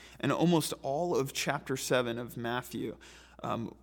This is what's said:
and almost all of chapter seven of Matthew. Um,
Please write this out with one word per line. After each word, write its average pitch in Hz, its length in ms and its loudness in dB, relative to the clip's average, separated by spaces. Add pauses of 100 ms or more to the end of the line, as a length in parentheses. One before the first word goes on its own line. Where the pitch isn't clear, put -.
(200)
and 139 100 2
almost 160 520 4
all 156 340 0
of 135 160 2
chapter 139 440 -2
seven 123 420 2
of 120 180 -8
Matthew. 120 600 -4 (460)
Um, 113 400 -4